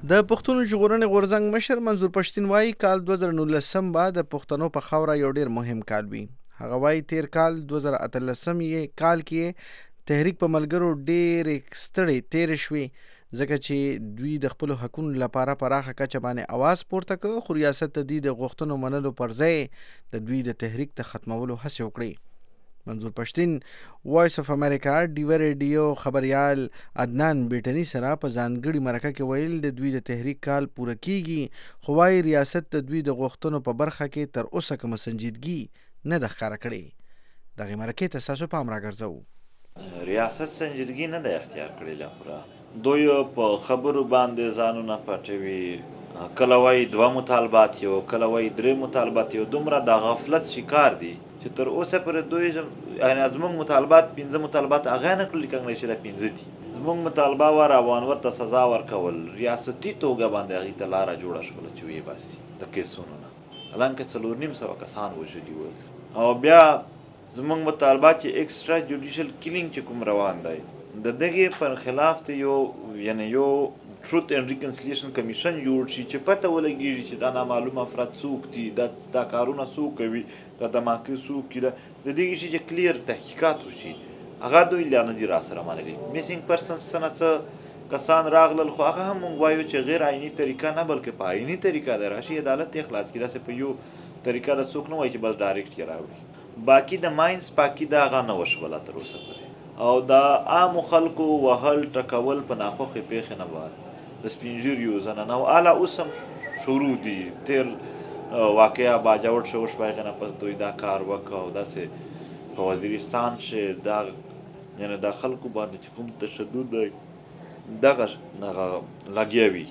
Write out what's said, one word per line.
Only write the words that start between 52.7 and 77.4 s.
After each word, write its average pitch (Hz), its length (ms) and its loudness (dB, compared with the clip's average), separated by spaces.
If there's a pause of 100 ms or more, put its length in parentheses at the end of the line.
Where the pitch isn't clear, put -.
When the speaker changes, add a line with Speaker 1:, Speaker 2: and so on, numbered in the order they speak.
Speaker 2:
یعنې 131 340 2
زموږ 170 180 -4 (100)
مطالبات، 151 520 8
پنځه 143 300 -4
مطالبات 143 480 0
هغه 131 280 2
نه 196 60 0
کړل، 156 240 -4
کېدای 123 300 -4
شي 117 100 -4
دا 110 140 -2
پنځه 101 320 -4
دي. - 100 -16 (300)
زموږ 156 220 -2 (100)
مطالبه 143 480 4
وه 151 180 8
روانوت 123 520 4
ته 120 120 -2
سزا 123 240 2 (100)
ورکول، 90 460 -2 (220)
ریاستي 120 520 -4 (120)
توګه 117 300 2
باندې 95 240 -4
هغې 95 220 -6
ته 98 140 -4
لاره 95 280 0
جوړه 85 260 -6
شوله 80 280 -14
چې - 120 -14
ویې 78 200 -10
باسي - 280 -14 (240)
د 92 160 -14
کیسونو 82 460 -8
نه. - 60 -18 (440)
حالانکه 131 420 -2
څلور 117 300 -6
نیم 147 180 -6
سوه 95 220 -8
کسان 98 340 -10
وژلي 78 400 -12
ول. 78 160 -10 (440)
او 117 80 4 (200)
بیا 165 160 12 (760)
زموږ 156 240 -2 (100)
مطالبه 139 400 8 (100)
چې 147 80 -4 (140)
اکسټرا 165 360 -2 (100)
جوډیشل 143 400 -6 (140)
کیلینګ 170 320 -4
چې 139 60 -6 (100)
کوم 117 220 -4
روان 95 340 0
دی، 80 120 -6 (460)
د - 20 0 (160)
دغې 175 240 4 (120)
پر 139 160 0 (100)
خلاف 147 320 2 (100)
ته 147 60 -6 (120)
یو، 139 120 2 (520)
یعنې 110 160 -2 (140)
یو 139 100 4 (580)
ټروت 160 260 0
اینډ 135 220 0
ریکنسیلیشن 135 640 -8
کمیشن 117 380 -2 (120)
جوړ 131 160 4 (100)
شي 127 180 -8
چې 143 160 -4
پته 196 240 2
ولګېږي 139 580 -2
چې 123 140 -10
دا 127 140 0
نامعلوم 123 460 -2